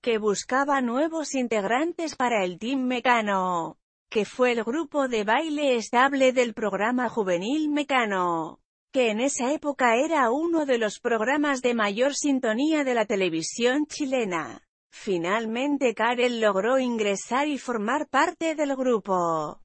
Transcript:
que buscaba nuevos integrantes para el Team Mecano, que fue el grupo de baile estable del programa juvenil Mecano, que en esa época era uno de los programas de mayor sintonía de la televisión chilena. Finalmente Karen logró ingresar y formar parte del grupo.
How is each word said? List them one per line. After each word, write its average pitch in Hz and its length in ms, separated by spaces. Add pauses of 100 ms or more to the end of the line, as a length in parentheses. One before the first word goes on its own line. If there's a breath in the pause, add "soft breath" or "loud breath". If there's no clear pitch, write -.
que 226 160
buscaba 254 640
nuevos 285 540
integrantes 254 800
para 233 260
el 180 160
Team 254 280
Mecano, 202 880 (340)
que 208 140
fue 247 280
el 233 120
grupo 285 440
de 220 160
baile 285 520
estable 262 560
del 240 220
programa 220 560
juvenil 214 580
Mecano, 208 920 (320)
que 247 180
en 214 100
esa 262 320
época 262 440
era 285 340
uno 320 340
de 262 140
los 214 220
programas 262 600
de 240 140
mayor 226 400
sintonía 277 680
de 262 120
la 226 100
televisión 208 840
chilena. 220 760 (280)
Finalmente 226 1040
Karen 240 460
logró 220 380
ingresar 233 680
y 285 120
formar 240 500
parte 320 460
del 285 200
grupo. 185 920